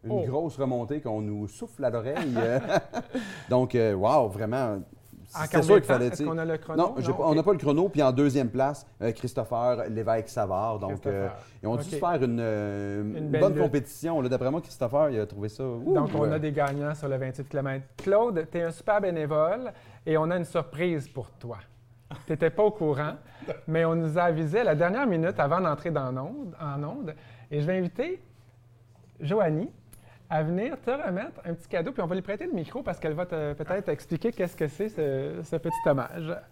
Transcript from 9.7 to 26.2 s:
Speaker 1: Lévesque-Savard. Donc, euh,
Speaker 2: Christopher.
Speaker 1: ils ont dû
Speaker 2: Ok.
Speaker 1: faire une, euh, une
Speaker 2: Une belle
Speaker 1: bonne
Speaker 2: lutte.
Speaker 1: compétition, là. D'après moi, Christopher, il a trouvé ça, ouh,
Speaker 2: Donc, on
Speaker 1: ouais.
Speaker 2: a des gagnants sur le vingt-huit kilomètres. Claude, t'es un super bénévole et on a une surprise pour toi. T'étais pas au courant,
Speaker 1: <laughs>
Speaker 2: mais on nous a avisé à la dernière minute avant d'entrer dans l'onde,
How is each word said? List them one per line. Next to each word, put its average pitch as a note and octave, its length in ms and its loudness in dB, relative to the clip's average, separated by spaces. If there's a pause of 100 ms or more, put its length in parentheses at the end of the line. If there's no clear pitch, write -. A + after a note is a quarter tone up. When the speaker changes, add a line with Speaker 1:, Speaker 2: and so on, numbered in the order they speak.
Speaker 1:
Lévesque-Savard. A2 880 0
Donc, G2 300 -6
euh, G2 200 -2
Speaker 2:
Christopher. - 180 -10 (180)
Speaker 1:
ils G2+ 40 -2
ont A#2 100 0
dû E3 180 -6
Speaker 2:
Ok. C#3+ 40 -4
Speaker 1:
faire D#3 240 2
une, A#2 160 2
euh, G#2 600 -2
une G#2+ 160 -4
Speaker 2:
Une D#3 120 -6
belle D#3 120 4
Speaker 1:
bonne F#3+ 120 6
Speaker 2:
lutte. D3 100 2
Speaker 1:
compétition, D3 580 -2
là. B2+ 80 0
D'après B2+ 220 0
moi, E3 100 -2
Christopher, C#3+ 480 0
il A#2 100 0
a G#2 60 0
trouvé G2+ 240 -8
ça, C3+ 180 -8
ouh, B2+ 280 0
Speaker 2:
Donc, - 180 2
on D3+ 60 0
Speaker 1:
ouais. D3+ 140 2
Speaker 2:
a D#3 40 0
des D3+ 140 -2
gagnants C#3+ 420 0
sur D3 140 -6
le C3+ 100 -2
vingt-huit C3 320 -6
kilomètres. C3+ 380 -4 (100)
Claude, G3 540 2
t'es E3+ 100 -2
un E3 100 -2
super G#3 300 0
bénévole E3+ 720 0 (320)
et D#3 120 2
on D#3 120 2
a F3+ 80 0
une E3+ 80 -2
surprise D#3+ 640 -2
pour - 220 -10
toi. A#2 260 -12 (680)
T'étais D#3+ 240 2
pas G#3 120 2
au G#3 80 8
courant, D#3 440 0 (260)
Speaker 1:
<laughs> - 260 -10
Speaker 2:
mais E3 180 4
on E3 100 2
nous E3 240 0
a F3 60 4
avisé E3 340 2
à B3 60 2
la D#3 100 4
dernière F#3+ 320 2
minute F3 320 2
avant D#3 200 4
d'entrer E3+ 300 0
dans C3+ 220 -2
l'onde, F3 500 -8